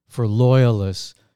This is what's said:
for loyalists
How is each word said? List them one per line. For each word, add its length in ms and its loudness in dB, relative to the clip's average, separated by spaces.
for 220 -6
loyalists 840 0